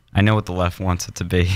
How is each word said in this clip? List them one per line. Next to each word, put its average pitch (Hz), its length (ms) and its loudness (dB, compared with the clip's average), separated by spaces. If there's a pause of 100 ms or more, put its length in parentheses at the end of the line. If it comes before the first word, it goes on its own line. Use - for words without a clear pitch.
(140)
I 101 60 4
know 107 140 4
what 107 100 0
the 90 80 -8
left 90 260 -2
wants 90 300 -2
it - 80 -16
to 92 80 -6
be, 90 320 2